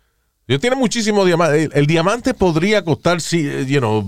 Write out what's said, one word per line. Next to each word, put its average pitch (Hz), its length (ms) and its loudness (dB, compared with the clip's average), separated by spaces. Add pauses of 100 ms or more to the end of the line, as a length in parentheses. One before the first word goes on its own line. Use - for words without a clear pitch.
(480)
Dios 139 140 -2
tiene 247 140 0
muchísimo 214 500 0
diamante. 160 380 2
El, 143 100 -4
el 143 140 2
diamante 190 480 0
podría 190 480 0
costar, 170 380 0
si, 165 260 -2
eh, 139 180 -6
you 139 140 0
know, 107 280 0